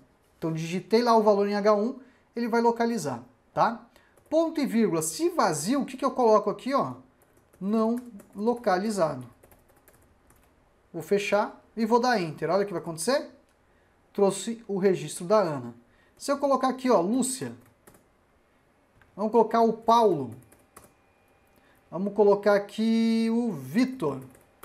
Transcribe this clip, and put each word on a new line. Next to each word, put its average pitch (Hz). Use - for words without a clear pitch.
Então, 160
digitei 175
lá 233
o 226
valor 202
em 208
H 208
um, 214
ele 233
vai 233
localizar, 233
tá? 208
Ponto 320
e 269
vírgula. 185
Se 320
vazio, 226
o -
que -
que -
eu 254
coloco 214
aqui, 202
ó? 160
Não 220
localizado. 190
Vou 165
fechar 202
e 226
vou 226
dar 233
Enter. 156
Olha 190
o 202
que 202
vai 175
acontecer. 190
Trouxe 202
o 202
registro 175
da 214
Ana. 139
Se -
eu 277
colocar 269
aqui, 254
ó, 202
Lúcia. 180
Vamos 214
colocar 233
o 226
Paulo. 208
Vamos 196
colocar 202
aqui 226
o 233
Vitor. 147